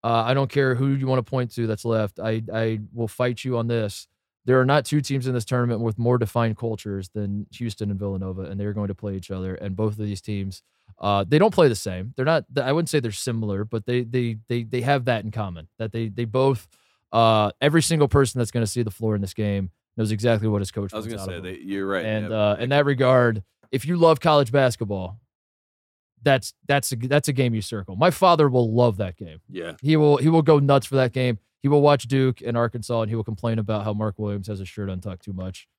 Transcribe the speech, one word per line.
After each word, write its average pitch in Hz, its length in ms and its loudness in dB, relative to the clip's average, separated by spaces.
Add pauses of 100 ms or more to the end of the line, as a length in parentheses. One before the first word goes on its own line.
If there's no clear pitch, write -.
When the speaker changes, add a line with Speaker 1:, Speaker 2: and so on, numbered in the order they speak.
Speaker 1:
Uh, 113 60 -2 (160)
I 123 80 2
don't 139 180 0
care 135 240 2
who 135 140 0
you 135 180 -2
wanna 131 160 0
point 127 320 -4
to 117 100 -2
that's 110 200 -4
left. 110 340 -2
I, 110 240 -4 (100)
I 113 280 -2 (120)
will 117 140 -4
fight 123 380 -4
you 127 120 -2
on 113 100 -2
this. 113 400 -4 (380)
There 127 160 6
are 127 40 4
not 143 200 4
two 147 160 0
teams 131 260 -4
in 131 60 -2
this 120 100 -4
tournament 120 380 -2
with 110 180 -2
more 120 180 2
defined 113 380 0
cultures 101 540 -8
than 101 460 -6
Houston 107 360 -6
and 98 80 -4
Villanova, 95 440 -6
and 92 140 -10
they're 101 140 -4
going 101 160 -4
to 95 80 -4
play 98 220 -8
each 90 120 -12
other. 95 260 -6
And 98 200 -8
both 107 240 -2
of 104 60 -4
these 101 160 -6
teams, 98 420 -8 (360)
uh, 101 280 2
they 147 100 4
don't 202 160 4
play 170 140 6
the 117 80 4
same. 95 400 -8
They're 131 80 -4
not, 151 220 0 (100)
I 131 160 0
wouldn't 165 160 0
say 151 140 0
they're 117 100 -4
similar, 107 540 -4
but 110 200 -6
they, 123 200 -2
they, 117 320 -2 (100)
they, 120 160 -4
they 113 200 -6
have 139 200 2
that 113 220 -2
in 110 60 -6
common, 90 360 -8 (120)
that 110 120 -6
they, 113 160 -6
they 107 160 -6
both, 131 460 0 (420)
uh, 110 480 4
every 151 220 4
single 151 260 2
person 135 320 2
that's 117 120 -2
gonna 117 160 0
see 120 160 -2
the 107 80 -4
floor 107 240 -2
in 101 60 -2
this 98 120 -6
game 101 360 -2 (280)
knows 107 160 0
exactly 110 340 0
what 104 140 0
his 92 100 -6
coach 101 220 -8
Speaker 2:
I - 20 -10
was 110 120 -8
Speaker 1:
wants 113 80 -8
Speaker 2:
gonna 95 80 -8
Speaker 1:
out 95 40 -8
Speaker 2:
say 90 120 -8
Speaker 1:
of 82 60 -12
him. 90 60 -10
Speaker 2:
that 87 140 -14
you're 98 200 -4
right, 95 200 -2
Speaker 1:
And, 110 240 -4
Speaker 2:
yeah. 110 80 -4 (140)
Speaker 1:
uh, 104 60 0
in 127 120 -4
that 143 160 4
regard, 127 580 4 (300)
if 120 120 -2
you 175 120 -2
love 160 240 6
college 147 320 2
basketball, 104 680 -2 (1080)
that's, - 260 2 (140)
that's 143 240 0
a, 131 40 -6
that's 131 320 0
a 151 60 -2
game 123 220 0
you 107 60 -2
circle. 98 340 -10
My 160 160 4
father 160 380 6
will 123 240 2
love 117 240 4
that 92 200 -6
game. 80 220 -16 (100)
Speaker 2:
Yeah. 85 320 -10
Speaker 1:
He 151 140 2
will, 147 220 4
he 135 120 2
will 165 140 6
go 147 160 6
nuts 139 260 4
for 135 120 -6
that 127 160 0
game. 123 260 -2 (240)
He 139 60 0
will 147 120 6
watch 143 220 4
Duke 131 380 0
and 117 140 -4
Arkansas, 117 460 -2
and 107 80 -2
he 117 60 -2
will 113 80 -2
complain 113 360 -4
about 104 240 -4
how 104 100 -4
Mark 107 260 -4
Williams 101 280 -6
has 101 120 -8
his 95 80 -10
shirt 98 220 -8
untucked 92 360 -10
too 98 80 -10
much. 92 340 -10 (120)